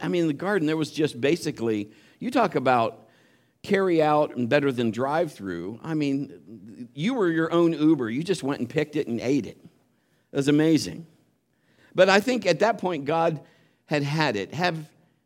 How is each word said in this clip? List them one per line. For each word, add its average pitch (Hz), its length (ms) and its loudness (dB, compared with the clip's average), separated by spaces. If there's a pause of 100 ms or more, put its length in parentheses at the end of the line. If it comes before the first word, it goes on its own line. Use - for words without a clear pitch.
I 165 80 -4
mean, 175 180 2
the 147 60 0
garden, 175 320 -2
there 156 100 0
was 156 160 -2
just 143 300 -2
basically, 117 680 0 (300)
you 240 120 -6
talk 226 240 2
about 127 520 0 (540)
carry 190 400 2
out 151 340 2
and 120 140 -2
better 139 200 2
than 120 220 0
drive 143 400 -2
through. 95 500 -8
I 160 120 -8
mean, 120 1000 -6
you 180 200 -4
were 190 180 0
your 165 220 0
own 170 180 4
Uber. 147 380 2
You 131 140 -4
just 185 200 -2
went 135 160 -4
and 117 100 -6
picked 151 280 -4
it 151 100 -2
and 113 140 -4
ate 143 240 0
it. - 120 -14 (760)
It - 40 -12
was 139 140 0
amazing. 147 560 2 (920)
But 190 140 6
I 196 100 6
think 240 260 0
at 170 140 0
that 214 180 2
point, 170 280 -6
God 165 340 0 (460)
had 147 180 -2
had 143 320 0
it. 98 180 -6
Have 160 380 -4 (340)